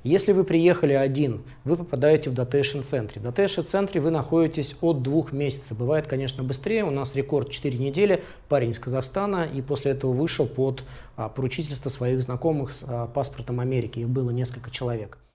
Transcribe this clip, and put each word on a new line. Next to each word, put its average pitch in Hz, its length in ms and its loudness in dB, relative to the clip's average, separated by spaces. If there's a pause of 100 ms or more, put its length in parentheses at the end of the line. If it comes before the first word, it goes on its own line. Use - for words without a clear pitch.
Если 190 300 4
вы 185 140 6
приехали 170 480 6
один, 135 480 2 (240)
вы 156 100 2
попадаете 151 540 4
в 123 40 -2
детейшн-центре. 127 880 -2
В 113 40 -8
детейшн-центре 190 760 0
вы 156 120 2
находитесь 160 680 0
от 156 240 2
двух 143 300 0
месяцев. 135 440 -4
Бывает, 151 300 0
конечно, 135 340 -4
быстрее. 196 440 0
У 151 60 0
нас 135 240 -2
рекорд 135 360 0
четыре 127 260 -4
недели. 160 460 2 (240)
Парень 123 220 2
из 117 100 -4
Казахстана, 170 640 -2 (100)
и 135 80 -4
после 139 300 -2
этого 131 220 0
вышел 143 340 0
под, 131 380 -2 (320)
а, 110 100 -4
поручительство 135 600 -4
своих 127 340 0
знакомых 131 500 -2
с, - 140 -6
а, 120 200 -4
паспортом 123 520 -4
Америки. 123 400 -2
Их 120 100 -2
было 127 220 0
несколько 120 400 -4
человек. 117 460 -6 (180)